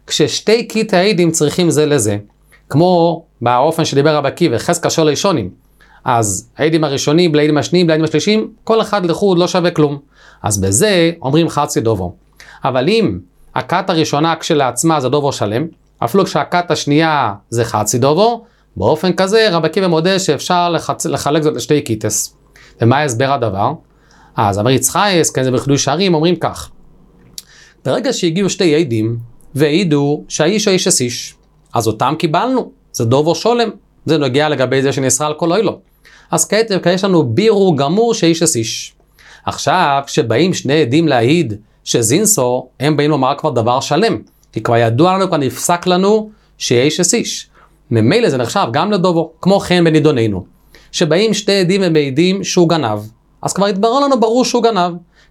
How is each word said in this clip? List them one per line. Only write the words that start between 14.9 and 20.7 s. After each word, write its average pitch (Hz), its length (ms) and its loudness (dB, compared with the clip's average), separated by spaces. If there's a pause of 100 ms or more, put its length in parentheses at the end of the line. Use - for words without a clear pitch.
זה 127 80 -2
דובו 139 240 0
שלם, 113 340 -4 (380)
אפילו 196 200 0
כשהכת 175 460 -2
השנייה 147 640 0 (160)
זה 117 140 -2
חצי 107 340 -2
דובו, 196 460 2 (320)
באופן 151 360 0
כזה 196 380 2
רב 165 140 0
עקיבא 185 220 0
מודה 175 320 0
שאפשר 175 580 0